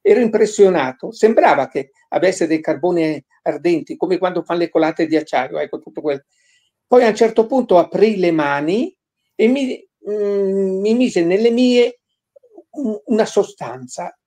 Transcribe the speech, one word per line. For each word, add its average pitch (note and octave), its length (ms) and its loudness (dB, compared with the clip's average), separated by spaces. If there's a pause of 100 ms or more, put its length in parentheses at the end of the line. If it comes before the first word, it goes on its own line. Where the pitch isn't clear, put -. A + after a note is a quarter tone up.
ero G#3 200 4
impressionato. G3+ 920 0
Sembrava G#3+ 560 2
che - 220 -8 (200)
avesse F3+ 360 0
dei D#3 140 -2
carboni D#3 640 -2 (200)
ardenti, D#3 540 -4
come F3 220 -2
quando F3+ 240 -4
fanno E3+ 180 -4
le E3 80 -2
colate D#3+ 380 -2
di D#3 100 -2
acciaio, D3 420 -4
ecco, - 220 -8
tutto - 200 -16
quel. C#3 240 -6 (640)
Poi B3 180 4
a A3+ 40 4
un G#3+ 80 0
certo A3+ 300 2
punto B3 320 2
aprì F#3+ 400 2
le F3+ 120 0
mani D#3+ 680 -2 (380)
e A3 140 2
mi, C4 360 -2 (240)
mm, G3 720 -2
mi G#3+ 140 0
mise G#3+ 300 0
nelle G3+ 260 2
mie A#3+ 500 2 (720)
un-, A3 340 -6
una A3 200 2
sostanza. D#3+ 880 -6 (100)